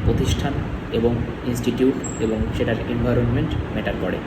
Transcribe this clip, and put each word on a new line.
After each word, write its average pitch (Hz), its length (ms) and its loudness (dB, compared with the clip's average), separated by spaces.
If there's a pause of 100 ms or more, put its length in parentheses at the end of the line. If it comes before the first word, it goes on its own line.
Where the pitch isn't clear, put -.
প্রতিষ্ঠান - 480 2 (400)
এবং 117 220 4 (320)
ইনস্টিটিউট 127 760 0
এবং 110 140 0 (220)
সেটার 120 180 0 (120)
এনভায়রনমেন্ট 120 640 2 (220)
ম্যাটার - 280 -2
করে। 95 160 -2 (100)